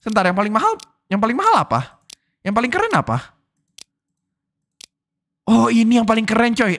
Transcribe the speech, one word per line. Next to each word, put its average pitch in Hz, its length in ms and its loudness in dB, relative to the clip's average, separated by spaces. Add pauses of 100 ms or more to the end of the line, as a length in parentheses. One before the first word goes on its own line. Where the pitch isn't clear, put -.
Sebentar, 208 240 0
yang 180 80 0
paling 208 160 -2
mahal, 403 240 0 (320)
yang 202 160 -2
paling 233 160 -2
mahal 392 240 2
apa? - 320 -6 (480)
Yang 196 160 -6
paling 240 160 -2
keren 427 160 -2
apa? - 400 -4 (2250)
Oh, 226 240 4
ini 233 240 4
yang 233 80 4
paling 220 240 0
keren, 233 240 2
coy. 202 280 0